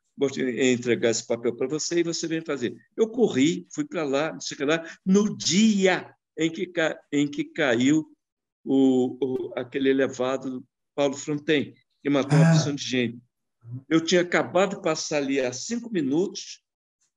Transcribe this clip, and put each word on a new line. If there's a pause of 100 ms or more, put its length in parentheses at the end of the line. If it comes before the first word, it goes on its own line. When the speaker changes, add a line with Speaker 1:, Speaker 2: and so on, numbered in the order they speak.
(160)
Speaker 1:
vou
te
entregar
esse
papel
pra
você
e
você
vem
fazer." (220)
Eu
corri,
fui
pra
lá,
não
sei
o
que
lá, (220)
no
dia (240)
em
que
ca-, (140)
em
que
caiu (540)
o,
o,
aquele
elevado
do (280)
Paulo
Fronten, (300)
que
matou
uma
Speaker 2:
Ah.
Speaker 1:
porção
de
gente. (680)
Eu
tinha
acabado
de
passar
ali
há
cinco
minutos, (540)